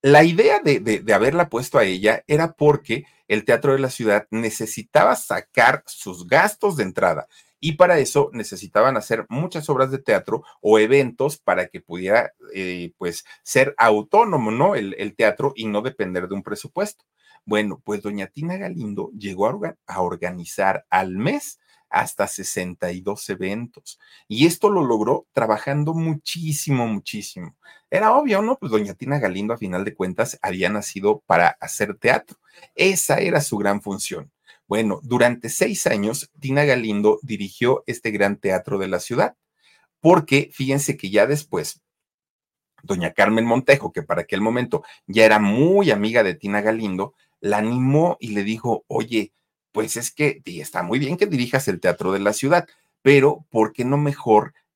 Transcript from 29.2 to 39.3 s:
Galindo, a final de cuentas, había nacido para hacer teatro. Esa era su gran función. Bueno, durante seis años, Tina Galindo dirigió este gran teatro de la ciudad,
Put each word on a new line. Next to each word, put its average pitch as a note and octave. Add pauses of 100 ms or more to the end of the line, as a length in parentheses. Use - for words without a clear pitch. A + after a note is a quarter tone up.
Galindo, G#2
a -
final F#2+
de G#2+
cuentas, F#2
había F#2
nacido G2+
para E2+
hacer G2+
teatro. - (380)
Esa F#3+
era E3+
su A#2
gran G2+
función. - (340)
Bueno, G#2
durante A#2+
seis G3
años, A2
Tina C#3
Galindo G#2+
dirigió A2
este A#2
gran G2+
teatro F#2+
de F#2+
la F2+
ciudad, D3+ (640)